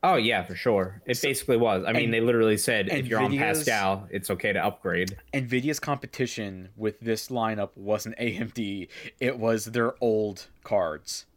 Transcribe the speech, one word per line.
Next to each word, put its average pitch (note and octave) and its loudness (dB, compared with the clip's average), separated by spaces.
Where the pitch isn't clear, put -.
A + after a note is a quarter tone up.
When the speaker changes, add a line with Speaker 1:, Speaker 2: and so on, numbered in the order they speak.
Speaker 1:
Oh, F#3 4
yeah, A2 2
for F2+ -10
sure. F#2+ 2
It B2 0
Speaker 2:
So D3 0
Speaker 1:
basically C3 2
was. G#2+ 4
I G2+ 0
mean, A#2+ 2
Speaker 2:
and A2+ 0
Speaker 1:
they A2+ 2
literally A2+ 6
said, G#2+ 2
"If C3+ -2
you're A2+ 0
on G#2 2
Speaker 2:
Nvidia's G#2+ 0
Speaker 1:
Pascal, G2+ 0
it's - -6
okay G2+ 0
to F#2 0
upgrade." F#2+ -2
Speaker 2:
Nvidia's C3 0
competition G#2+ -6
with G#2+ -2
this A2+ -2
lineup A2 -2
wasn't G#2 -4
A A#2 -2
M A2+ -4
D. G2+ -6
It B2+ -2
was A2+ 0
their A#2 0
old G#2+ 0
cards. E2 -2